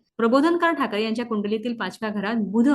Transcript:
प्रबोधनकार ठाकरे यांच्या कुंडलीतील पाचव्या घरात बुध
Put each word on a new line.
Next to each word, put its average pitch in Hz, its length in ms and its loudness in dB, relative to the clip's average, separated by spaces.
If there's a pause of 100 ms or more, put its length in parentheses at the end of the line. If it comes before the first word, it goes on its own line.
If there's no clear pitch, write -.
(160)
प्रबोधनकार 320 580 2
ठाकरे 214 300 -2
यांच्या 220 220 -4
कुंडलीतील 220 500 -4
पाचव्या 214 340 -6
घरात 202 260 -4
बुध 220 380 2